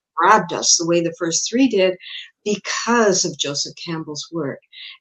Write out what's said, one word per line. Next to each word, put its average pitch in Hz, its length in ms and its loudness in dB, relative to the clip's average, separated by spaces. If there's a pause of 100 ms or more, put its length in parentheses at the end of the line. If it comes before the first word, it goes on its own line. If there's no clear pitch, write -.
(160)
grabbed 175 380 4
us 113 240 2
the 170 80 -2
way 170 160 4
the 165 160 -2
first 165 320 -2
three 262 180 4
did, 185 300 2 (480)
because 208 800 2
of 147 120 -6
Joseph - 360 -4 (100)
Campbell's 156 480 -8
work 151 280 -6 (420)